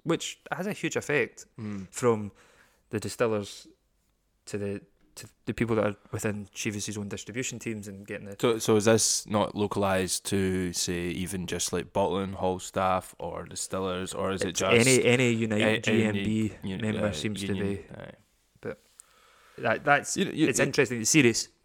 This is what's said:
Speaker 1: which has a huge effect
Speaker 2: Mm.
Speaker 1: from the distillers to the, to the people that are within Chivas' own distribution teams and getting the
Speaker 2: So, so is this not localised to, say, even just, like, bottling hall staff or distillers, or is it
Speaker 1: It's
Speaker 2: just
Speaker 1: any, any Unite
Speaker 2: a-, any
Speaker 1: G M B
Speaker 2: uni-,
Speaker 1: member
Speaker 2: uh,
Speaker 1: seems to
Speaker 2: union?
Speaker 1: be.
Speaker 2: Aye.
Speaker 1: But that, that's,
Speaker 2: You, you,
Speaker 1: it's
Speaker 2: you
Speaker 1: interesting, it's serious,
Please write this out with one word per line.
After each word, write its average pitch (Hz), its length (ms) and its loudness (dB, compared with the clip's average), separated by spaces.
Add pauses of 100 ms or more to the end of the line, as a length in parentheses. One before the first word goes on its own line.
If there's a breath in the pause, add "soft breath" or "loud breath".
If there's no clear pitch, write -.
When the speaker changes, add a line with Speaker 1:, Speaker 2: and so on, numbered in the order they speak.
Speaker 1:
which - 360 -4 (120)
has 185 160 -4
a 202 60 -4
huge - 220 -4
effect 131 500 -2 (140)
Speaker 2:
Mm. 101 320 -8
Speaker 1:
from 107 400 2 (580 soft breath)
the 107 100 -4
distillers 107 680 -2 (800)
to 107 100 -6
the, 101 240 -6 (340)
to - 120 -16 (180)
the - 80 -2
people 113 220 0
that 107 100 4
are 104 100 0 (160)
within 104 440 -4
Chivas' 104 420 -6
own 104 120 -6
distribution 110 500 -8
teams 107 280 -8
and 98 200 -14
getting 101 180 -10
the 101 140 -14
Speaker 2:
So, 117 180 4
so 110 200 4
is 101 80 4
this - 420 4
not 101 280 0
localised 95 720 0
to, 92 460 0
say, 87 360 -2
even 90 360 -4
just, 87 260 -4
like, - 220 -4
bottling 95 400 0
hall 92 260 -2
staff 92 600 0
or 85 260 -8
distillers, 92 680 -4
or 95 180 -2
is 92 100 -2
it 95 80 0
Speaker 1:
It's 85 120 -4
Speaker 2:
just 113 260 6
Speaker 1:
any, 127 180 6
any 123 260 4
Unite 110 300 0
Speaker 2:
a-, 107 40 4
any 110 160 2
Speaker 1:
G 107 240 4
M 107 100 0
B 104 380 0 (100)
Speaker 2:
uni-, 95 180 -6
Speaker 1:
member 107 260 0
Speaker 2:
uh, 98 40 0
Speaker 1:
seems 98 300 -4
to 98 60 -4
Speaker 2:
union? 98 200 -2
Speaker 1:
be. 98 180 -6 (100)
Speaker 2:
Aye. - 160 -14 (500)
Speaker 1:
But - 180 -10 (800 soft breath)
that, - 260 0
that's, 143 320 2
Speaker 2:
You, 165 160 0
you, 156 140 4
Speaker 1:
it's - 120 2
Speaker 2:
you 143 60 4
Speaker 1:
interesting, 127 360 2
it's 110 100 0
serious, 123 380 6 (160)